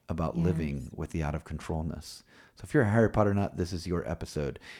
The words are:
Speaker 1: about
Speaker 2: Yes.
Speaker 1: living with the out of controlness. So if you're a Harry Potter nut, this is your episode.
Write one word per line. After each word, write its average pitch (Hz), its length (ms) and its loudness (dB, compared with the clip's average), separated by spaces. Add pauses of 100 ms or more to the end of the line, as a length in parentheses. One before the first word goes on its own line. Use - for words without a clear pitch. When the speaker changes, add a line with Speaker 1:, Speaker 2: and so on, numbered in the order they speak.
Speaker 1:
about 80 260 0
Speaker 2:
Yes. 85 100 2
Speaker 1:
living 76 500 0
with - 160 -8
the 82 100 -2
out 73 140 0
of 78 80 -6
controlness. 80 800 -6 (320)
So - 80 -16
if - 100 -14
you're 147 100 8
a 104 60 4
Harry 110 220 6
Potter 101 240 4
nut, 101 200 0
this 87 160 0
is 87 140 -6
your 87 240 -2
episode. 73 500 -4 (200)